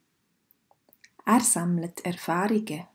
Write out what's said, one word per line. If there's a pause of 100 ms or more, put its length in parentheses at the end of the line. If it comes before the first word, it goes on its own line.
(1300)
Er
sammelt
Erfahrungen.